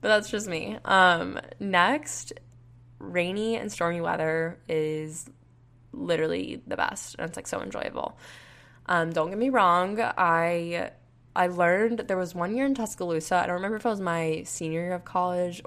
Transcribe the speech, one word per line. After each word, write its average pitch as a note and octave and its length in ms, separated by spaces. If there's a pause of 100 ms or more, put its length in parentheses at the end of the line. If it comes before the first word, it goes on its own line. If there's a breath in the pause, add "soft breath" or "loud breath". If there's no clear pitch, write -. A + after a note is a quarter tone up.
But G#3 80
that's G#3 200
just G#3 180
me. F#3 360
Um, F3+ 560 (220)
next, G3+ 720 (680)
rainy F#3+ 560
and G#3 160
stormy E3+ 300
weather E3 680
is D#3 640 (640)
literally E3+ 760
the - 80
best. - 420
And - 100
it's, E3 100
like, - 100
so - 140
enjoyable. - 560 (680 loud breath)
Um, E3 240
don't E3 180
get G3 80
me B3 120
wrong. G3 520
I, E3+ 880 (440)
I F3+ 120
learned, F3+ 520
there F#3+ 180
was F3+ 180
one F3+ 180
year C4 120
in C#4 100
Tuscaloosa. F3+ 600
I F3 100
don't F3+ 100
remember G3+ 220
if G#3 80
it A#3 40
was G3+ 120
my E3 440
senior E3 360
year F3+ 120
of F3 120
college F3+ 600